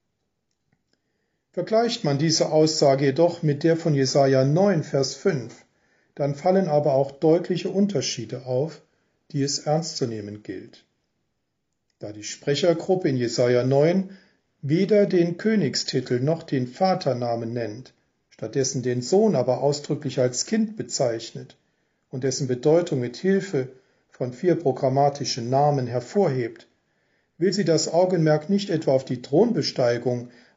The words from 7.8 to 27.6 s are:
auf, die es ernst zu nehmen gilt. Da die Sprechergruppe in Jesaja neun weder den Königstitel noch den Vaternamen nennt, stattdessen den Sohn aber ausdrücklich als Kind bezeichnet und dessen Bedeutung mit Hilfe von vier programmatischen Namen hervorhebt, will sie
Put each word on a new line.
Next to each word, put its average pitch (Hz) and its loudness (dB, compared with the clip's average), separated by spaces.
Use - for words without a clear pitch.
auf, 131 -4
die 139 -2
es 139 -4
ernst 156 -4
zu 135 -4
nehmen 104 -10
gilt. 98 -14
Da 104 -12
die 104 -16
Sprechergruppe 170 0
in 135 0
Jesaja 123 2
neun 156 2
weder 196 2
den 175 2
Königstitel 127 0
noch 160 -2
den 127 -2
Vaternamen 120 -2
nennt, 117 -8
stattdessen 127 -4
den 123 -2
Sohn 196 4
aber 123 0
ausdrücklich 143 -2
als 123 0
Kind 220 -2
bezeichnet 123 -6
und 131 -6
dessen 135 -2
Bedeutung 143 2
mit 123 -6
Hilfe 185 0
von 123 -8
vier 170 2
programmatischen 131 0
Namen 139 2
hervorhebt, 127 -2
will 180 0
sie 196 0